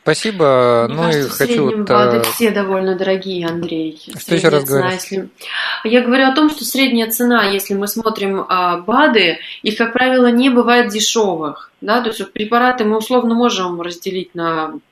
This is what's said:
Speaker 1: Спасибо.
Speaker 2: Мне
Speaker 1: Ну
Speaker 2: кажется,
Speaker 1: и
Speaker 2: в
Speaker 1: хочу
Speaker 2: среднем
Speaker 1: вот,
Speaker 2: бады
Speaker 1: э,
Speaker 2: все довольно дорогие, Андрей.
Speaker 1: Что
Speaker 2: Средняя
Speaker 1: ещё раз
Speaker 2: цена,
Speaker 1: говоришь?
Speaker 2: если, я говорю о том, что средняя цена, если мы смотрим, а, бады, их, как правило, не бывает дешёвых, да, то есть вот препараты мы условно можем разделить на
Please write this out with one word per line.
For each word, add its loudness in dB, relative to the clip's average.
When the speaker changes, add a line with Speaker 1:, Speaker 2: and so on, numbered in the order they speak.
Speaker 1:
Спасибо. 2
Speaker 2:
Мне -6
Speaker 1:
Ну -4
Speaker 2:
кажется, 2
Speaker 1:
и -2
Speaker 2:
в -8
Speaker 1:
хочу 0
Speaker 2:
среднем 0
Speaker 1:
вот, -4
Speaker 2:
бады 4
Speaker 1:
э, 2
Speaker 2:
все 0
довольно -2
дорогие, -2
Андрей. -6
Speaker 1:
Что -16
Speaker 2:
Средняя -2
Speaker 1:
ещё 4
раз 2
Speaker 2:
цена, 0
Speaker 1:
говоришь? -2
Speaker 2:
если, -6
я 2
говорю 2
о 0
том, 4
что -6
средняя 0
цена, 2
если -2
мы -2
смотрим, -4
а, 0
бады, 2
их, -4
как -2
правило, 4
не 4
бывает 4
дешёвых, -2
да, 2
то -4
есть -6
вот -8
препараты 0
мы 2
условно 0
можем -2
разделить -8
на -4